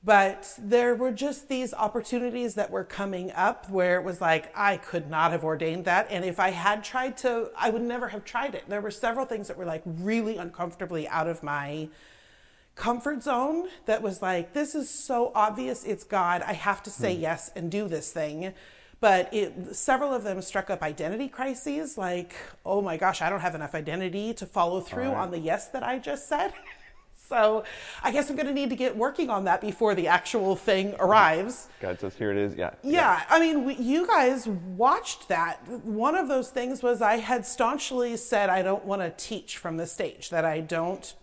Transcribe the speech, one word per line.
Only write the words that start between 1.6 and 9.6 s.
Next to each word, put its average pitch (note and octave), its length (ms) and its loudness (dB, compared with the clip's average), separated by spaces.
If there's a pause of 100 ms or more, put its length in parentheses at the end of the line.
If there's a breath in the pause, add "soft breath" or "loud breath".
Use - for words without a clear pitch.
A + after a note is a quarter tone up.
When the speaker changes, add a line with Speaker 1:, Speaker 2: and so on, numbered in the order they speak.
Speaker 1:
opportunities A#3+ 800 -2
that G#3 160 -2
were F#3+ 140 -2
coming F#3 480 -6
up G3 380 0
where F3+ 300 4
it F#3 40 -8
was F3+ 160 -4
like, D#3+ 240 4 (120)
I G3+ 220 2
could D#3+ 300 -6
not D#3+ 220 4
have D#3 140 -2
ordained D#3+ 400 -2
that. F#3 260 4
And F#3 140 -4
if F3+ 160 -4
I F#3+ 100 4
had G3 320 0
tried C4 360 -4
to, A#3 380 0
I A#3 140 2
would A#3 120 0
never A#3+ 260 -4
have G3+ 160 -10
tried B3+ 300 -4
it. - 140 -10
There G3+ 120 -2
were G#3 120 -6
several A#3+ 340 -2
things A3 220 -6
that G3 80 -8
were, F#3 80 -8